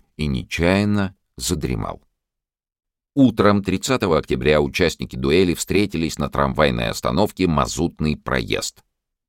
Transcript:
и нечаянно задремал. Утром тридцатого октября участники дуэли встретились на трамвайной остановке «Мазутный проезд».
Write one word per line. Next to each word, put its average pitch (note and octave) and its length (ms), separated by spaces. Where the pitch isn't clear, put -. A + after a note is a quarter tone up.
и D2+ 100
нечаянно F#2 920
задремал. A#1+ 640
Утром G#2 480
тридцатого F#2 540
октября C#2 420
участники C#2+ 560
дуэли D#2 380
встретились E2 640
на C#2+ 100
трамвайной C2 640
остановке F2+ 580
«Мазутный D2+ 680
проезд». A1+ 680